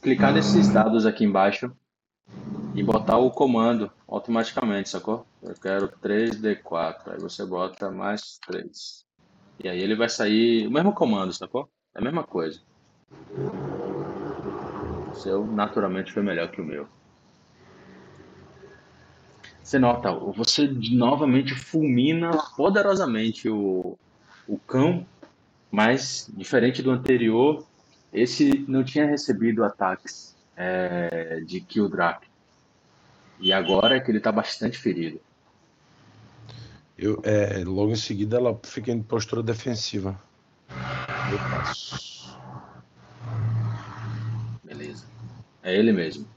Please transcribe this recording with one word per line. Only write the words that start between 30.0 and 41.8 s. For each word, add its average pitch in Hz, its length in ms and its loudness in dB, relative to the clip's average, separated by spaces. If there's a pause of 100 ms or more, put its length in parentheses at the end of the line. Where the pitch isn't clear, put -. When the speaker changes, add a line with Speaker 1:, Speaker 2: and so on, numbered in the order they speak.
Speaker 1:
é, 175 880 -4
de 90 160 -8
Kill 101 280 0
Drake. 87 380 -2 (1120)
E - 120 2
agora 98 460 4
é - 20 2
que 127 100 -2
ele 107 100 4
tá 110 120 2
bastante 110 460 -2
ferido. 82 420 -2 (1800)
Speaker 2:
Eu, 104 260 -2
é, 101 400 2
logo 98 280 0
em 113 40 0
seguida 107 420 -2
ela 117 260 0
fica 120 280 -8
em 117 120 -2
postura 113 400 -4
defensiva. 110 760 -4 (1120)
Eu 104 80 -2
passo. - 1040 -8 (2250)